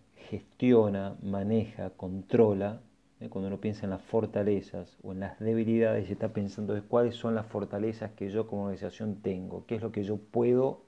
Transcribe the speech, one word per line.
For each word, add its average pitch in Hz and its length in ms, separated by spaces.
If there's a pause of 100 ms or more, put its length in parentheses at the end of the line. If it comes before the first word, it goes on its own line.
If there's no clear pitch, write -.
(160)
gestiona, 104 1040
maneja, 98 720
controla, 101 920 (380)
¿eh? 117 100
Cuando 98 200
uno 98 100
piensa 104 260
en 98 60
las 92 100
fortalezas 101 1000
o 101 80
en 95 80
las 98 200
debilidades, 110 680
se 104 60
está 107 160
pensando 104 440
de 104 80
cuáles 120 340
son 113 200
las 107 100
fortalezas 110 680
que 98 160
yo 107 180
como 101 160
organización 98 540
tengo, 92 500
qué 120 80
es 110 80
lo 110 80
que 107 120
yo 104 140
puedo 123 680